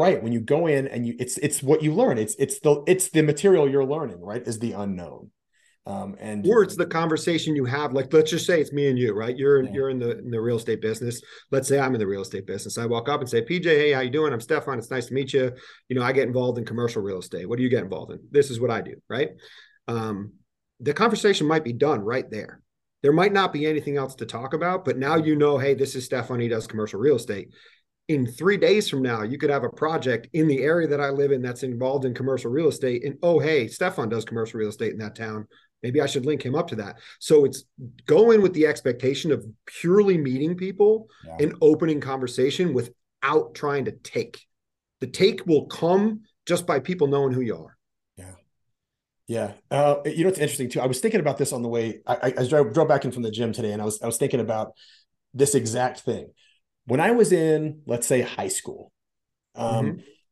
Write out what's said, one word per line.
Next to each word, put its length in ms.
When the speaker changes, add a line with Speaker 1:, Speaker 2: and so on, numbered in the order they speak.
Speaker 1:
right. 220
When 100
you 80
go 260
in 220
and 180
you, 120
it's, 200
it's 240
what 200
you 100
learn. 240
It's, 220
it's 220
the, 260
it's 240
the 120
material 460
you're 160
learning, 360
right? 260
Is 120
the 140
unknown. 580
Um, 340
and 260
Speaker 2:
Or 160
it's 140
the 100
conversation 680
you 80
have. 280
Like, 200
let's 180
just 160
say 140
it's 120
me 160
and 100
you, 140
right? 240
You're 240
in, 60
Speaker 1:
Yeah. 60
Speaker 2:
you're 180
in 80
the, 200
in 120
the 100
real 160
estate 240
business. 400
Let's 180
say 120
I'm 140
in 40
the 80
real 140
estate 260
business. 320
I 80
walk 220
up 120
and 80
say, 140
"P 160
J, 200
hey, 140
how 80
you 100
doing? 220
I'm 100
Stefan. 360
It's 120
nice 160
to 80
meet 180
you. 180
You 80
know, 60
I 100
get 160
involved 300
in 80
commercial 360
real 160
estate. 300
What 80
do 60
you 80
get 120
involved 300
in?" 80
This 200
is 100
what 100
I 120
do, 120
right? 220
Um, 460
the 140
conversation 520
might 180
be 80
done 280
right 300
there. 300
There 100
might 200
not 200
be 140
anything 300
else 200
to 100
talk 260
about, 320
but 140
now 180
you 180
know, 240
"Hey, 160
this 220
is 80
Stefan. 360
He 80
does 180
commercial 340
real 160
estate." 320
In 180
three 320
days 300
from 140
now, 200
you 160
could 120
have 140
a 60
project 640
in 120
the 160
area 260
that 120
I 100
live 220
in 80
that's 220
involved 420
in 80
commercial 380
real 180
estate. 360
And, 180
"Oh, 160
hey, 280
Stefan 440
does 160
commercial 340
real 80
estate 240
in 60
that 180
town. 300
Maybe 200
I 40
should 200
link 180
him 100
up 140
to 80
that." 200
So 260
it's 180
go 280
in 100
with 100
the 140
expectation 640
of 140
purely 540
meeting 380
people 520
Speaker 1:
Yeah. 160
Speaker 2:
and 220
opening 380
conversation 720
without 800
trying 320
to 60
take. 480
The 60
take 400
will 200
come 560
just 220
by 140
people 260
knowing 260
who 80
you 160
are. 220
Speaker 1:
Yeah. 160
Yeah. 260
Uh, 340
you 200
know, 60
it's 100
interesting 280
too. 120
I 60
was 140
thinking 200
about 180
this 140
on 100
the 60
way, 380
I, 80
I, 260
I 60
drove, 280
drove 140
back 160
in 80
from 100
the 80
gym 220
today, 200
and 80
I 40
was, 180
I 40
was 120
thinking 220
about 320
this 220
exact 460
thing, 300
when 100
I 120
was 200
in, 540
let's 200
say, 160
high 260
school, 440
um, 320
Speaker 2:
Mm-hmm. 140